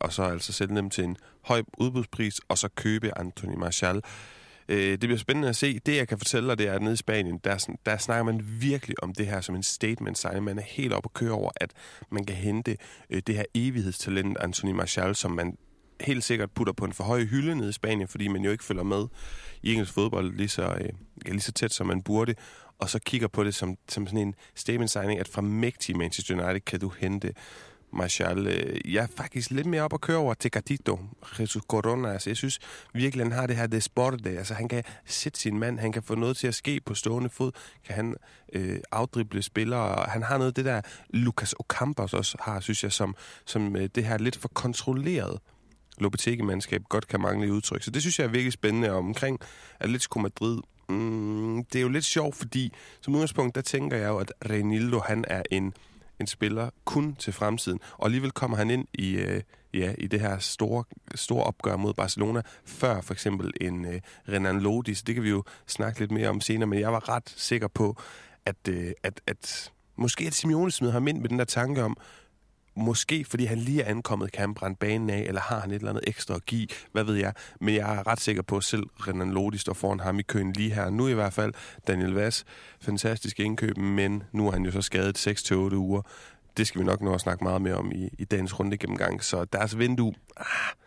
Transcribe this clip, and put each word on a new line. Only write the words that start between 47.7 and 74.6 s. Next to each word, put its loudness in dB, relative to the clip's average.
Så -6
det -2
synes 0
jeg 4
er 2
virkelig 2
spændende. 2
Og 2
omkring -2
Atletico 0
Madrid, 0
mm, 0
det -2
er 4
jo 4
lidt 0
sjovt, 2
fordi -2
som 0
udgangspunkt, 2
der -2
tænker 0
jeg 0
jo, 2
at -4
Reinildo, 2
han 0
er 0
en, 0
en -4
spiller -2
kun 2
til -4
fremtiden. 0
Og -2
alligevel 2
kommer 0
han 2
ind 0
i, 0
øh, 0
ja, 0
i -4
det 0
her 0
store, 0
store 0
opgør 0
mod 2
Barcelona, 0
før 0
for -6
eksempel -2
en, -2
øh, -4
Renan 2
Lodi. 2
Så -6
det 0
kan 0
vi 4
jo 2
snakke -2
lidt 0
mere 2
om 2
senere, 2
men 2
jeg 2
var 0
ret -2
sikker 0
på, 2
at, 0
øh, 0
at, -4
at -6
måske 0
at -2
Simeone 4
smider 2
ham 2
ind 0
med 0
den 2
der 2
tanke 0
om, -2
måske 2
fordi 0
han 0
lige 2
er 0
ankommet, -2
kan -2
han 0
brænde -4